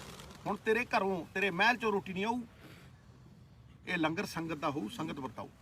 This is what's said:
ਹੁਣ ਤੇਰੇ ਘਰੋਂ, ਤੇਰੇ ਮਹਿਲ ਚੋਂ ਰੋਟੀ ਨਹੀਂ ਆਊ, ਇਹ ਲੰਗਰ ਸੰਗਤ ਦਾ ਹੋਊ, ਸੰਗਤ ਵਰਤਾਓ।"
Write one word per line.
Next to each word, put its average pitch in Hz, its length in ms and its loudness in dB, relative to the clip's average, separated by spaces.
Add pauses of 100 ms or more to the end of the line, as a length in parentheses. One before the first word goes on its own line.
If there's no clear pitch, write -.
(460)
ਹੁਣ 202 100 0
ਤੇਰੇ 226 280 2
ਘਰੋਂ, 196 500 2
ਤੇਰੇ 190 160 2
ਮਹਿਲ 208 260 6
ਚੋਂ 214 160 0
ਰੋਟੀ 190 200 0
ਨਹੀਂ 185 120 -2
ਆਊ, 240 160 2 (1500)
ਇਹ 180 120 -2
ਲੰਗਰ 165 280 2
ਸੰਗਤ 165 300 -4
ਦਾ 147 140 0
ਹੋਊ, 135 180 -2
ਸੰਗਤ 156 320 -6
ਵਰਤਾਓ।" 110 300 -8 (120)